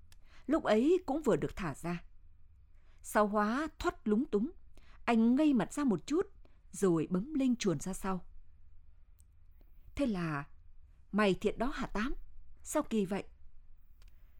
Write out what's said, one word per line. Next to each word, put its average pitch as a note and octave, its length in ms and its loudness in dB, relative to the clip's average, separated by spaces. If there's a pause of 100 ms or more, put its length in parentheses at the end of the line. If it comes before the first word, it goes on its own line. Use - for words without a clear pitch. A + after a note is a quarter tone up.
(460)
Lúc D4+ 180 2
ấy C#4 420 6
cũng D4+ 160 -2
vừa G3 140 4
được C#3+ 200 -2
thả D#3+ 180 -4
ra. F3 280 -6 (1000)
Sáu G#3+ 240 2
Hóa G#3+ 420 0 (100)
thoắt - 300 -2
lúng G#3 160 4
túng. A3 260 0 (540)
Anh A#3 300 6
ngây D4 200 6
mặt G3+ 180 2
ra D4 120 -2
một G3+ 220 2
chút, E4+ 200 2 (440)
rồi E3+ 400 2
bấm A3 240 -2
Linh C4 220 2
chuồn E3 240 0
ra F#3 120 -6
sau. F#3+ 320 -4 (1700)
"Thế C#4+ 120 0
là E3 400 -2 (680)
mày G3+ 220 4
thiệt - 240 -2
đó A3+ 80 0
hả C4+ 200 -4
Tám? A#3+ 280 -2 (480)
Sao G#3 200 -2
kỳ G#3 220 0
vậy?" G3 200 -4 (1160)